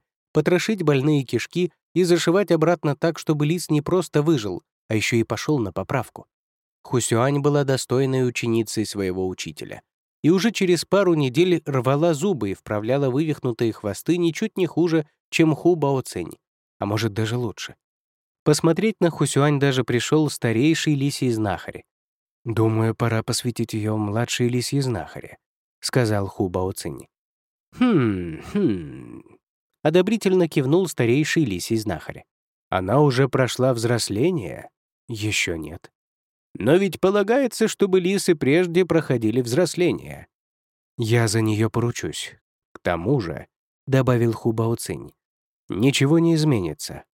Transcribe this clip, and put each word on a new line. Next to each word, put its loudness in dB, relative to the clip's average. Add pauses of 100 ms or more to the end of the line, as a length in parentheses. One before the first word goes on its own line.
(320)
потрошить 0
больные 2
кишки -2 (220)
и 2
зашивать 2
обратно 2
так, -2
чтобы 0
лис -2
не 2
просто 0
выжил, 0 (260)
а 0
ещё 0
и 4
пошёл -2
на -4
поправку. -6 (560)
Хусюань 0
была 2
достойной 0
ученицей -2
своего -4
учителя. -10 (420)
И 6
уже 2
через 0
пару 4
недель 2
рвала 2
зубы -2
и -4
вправляла -2
вывихнутые -2
хвосты -4
ничуть -2
не 0
хуже, 0 (220)
чем 4
Ху 2
Бао 0
Цинь, -8 (460)
а -4
может, -2
даже -2
лучше. -8 (640)
Посмотреть 2
на 2
Хусюань 2
даже 2
пришёл 0
старейший 0
лисий -2
знахарь. -4 (580)
«Думаю, 0
пора 0
посвятить -6
её -2
в -4
младшие -2
лисьи -2
знахари», -8 (440)
сказал 0
Ху -2
Бао -2
Цинь. -12 (720)
«Хм, 0 (100)
хм», -4 (600)
одобрительно 2
кивнул 0
старейший 0
лисий -2
знахарь. -6 (460)
«Она 2
уже 2
прошла 0
взросление?» -2 (360)
«Ещё -4
нет». -12 (640)
«Но 2
ведь 0
полагается, 2
чтобы 2
лисы 0
прежде 2
проходили 0
взросление». -2 (680)
«Я 2
за 0
неё 0
поручусь. -6 (360)
К -20
тому -2
же», -8 (380)
добавил 2
Ху -2
Бао -2
Цинь, -10 (560)
«ничего 2
не 4
изменится. -2 (140)